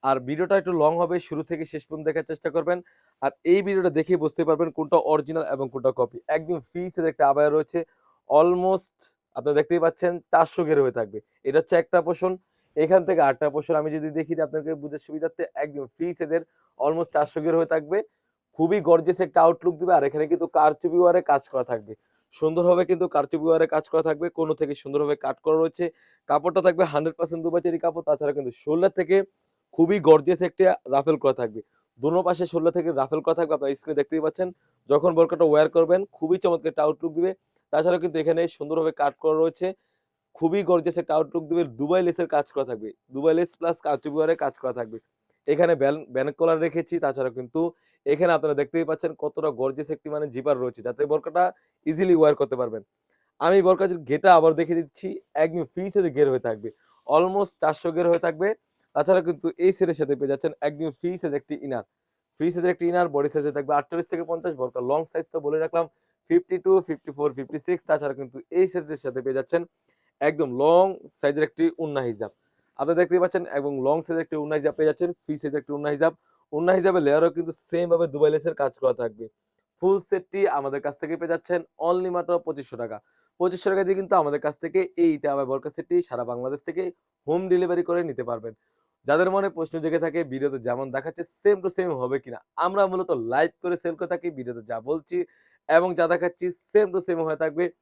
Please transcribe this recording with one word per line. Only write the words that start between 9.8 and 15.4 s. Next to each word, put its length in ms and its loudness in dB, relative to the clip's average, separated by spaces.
পাচ্ছেন 260 0
চারশো 360 2
ঘের 160 4
হয়ে 160 0
থাকবে। 180 -6
এটা 120 2
হচ্ছে 220 0
একটা 160 0
পোর্শন, 240 -2
এখান 300 4
থেকে 180 2
আরেকটা 300 0
পোর্শন 260 -2
আমি 140 -2
যদি 220 -6
দেখি 200 -4
যে 100 -2
আপনাকে 240 -6
বুঝার 260 -12
সুবিধার্থে, 360 -6